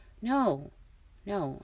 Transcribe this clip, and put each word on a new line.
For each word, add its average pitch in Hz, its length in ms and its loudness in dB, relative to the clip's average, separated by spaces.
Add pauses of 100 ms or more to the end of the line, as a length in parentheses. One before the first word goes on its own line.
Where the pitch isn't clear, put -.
(220)
No, 220 480 2 (540)
no." 185 400 -4